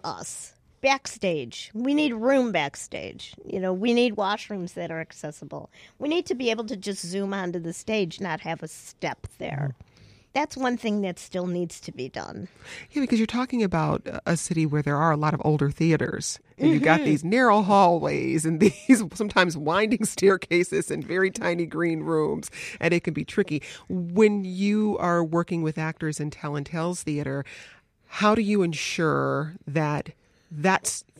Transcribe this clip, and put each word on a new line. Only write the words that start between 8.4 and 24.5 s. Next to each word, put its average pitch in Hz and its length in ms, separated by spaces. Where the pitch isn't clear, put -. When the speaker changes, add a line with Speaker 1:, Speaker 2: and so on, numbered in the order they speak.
Speaker 1:
have 165 200
a 160 60
step - 580
there. 139 340
Speaker 2:
Mm-hmm. - 100
Speaker 1:
That's 302 220
one 247 220
thing 208 240
that 185 160
still 180 300
needs 175 320
to - 120
be 131 180
done. - 380
Speaker 2:
Yeah, 294 100
because 240 180
you're 220 60
talking 247 380
about 160 440
a 170 100
city 160 300
where 147 160
there 143 140
are 160 140
a 147 60
lot 151 160
of 147 100
older 143 280
theaters. - 640
And 311 100
you've 320 140
got 320 160
Speaker 1:
Mm-hmm. 285 100
Speaker 2:
these 147 140
narrow 214 400
hallways 156 840
and 160 140
<laughs> - 280
these 233 160
sometimes 185 420
winding 208 480
staircases 175 880
and 151 120
very 185 280
tiny 175 340
green 160 360
rooms. 151 500
And 170 140
it 170 100
can 160 120
be 147 100
tricky. 151 380
When 190 540
you 202 560